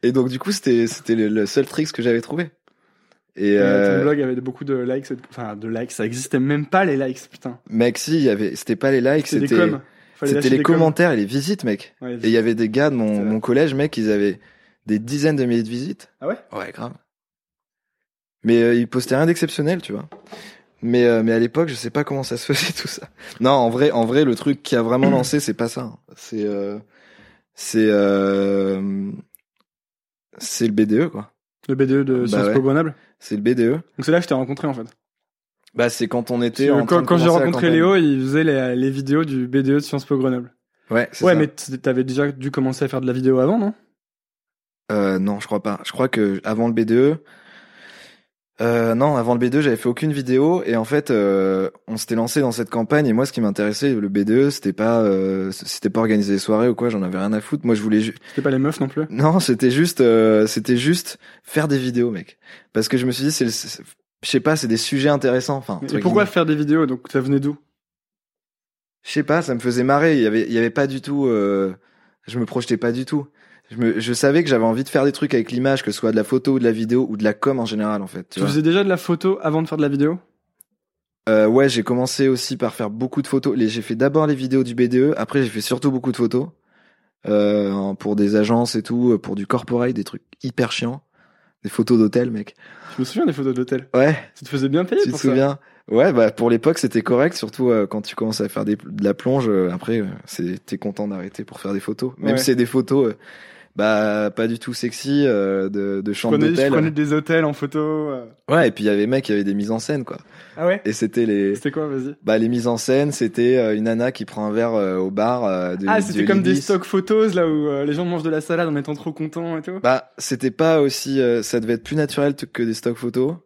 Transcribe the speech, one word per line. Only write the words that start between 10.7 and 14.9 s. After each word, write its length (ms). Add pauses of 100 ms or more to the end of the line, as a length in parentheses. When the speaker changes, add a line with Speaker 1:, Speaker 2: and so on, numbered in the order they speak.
Speaker 1:
commentaires 380
et 20
les 100
visites, 380
mec. 380
Speaker 2:
Ouais, 80
les 60
Speaker 1:
Et 20
il 60
y 80
Speaker 2:
visites. 80
Speaker 1:
avait 160
des 120
gars 220
de 60
mon, 200
Speaker 2:
C'est 60
vrai. 100
Speaker 1:
mon 80
collège, 360
mec, 200
ils 160
avaient 300 (460)
des 120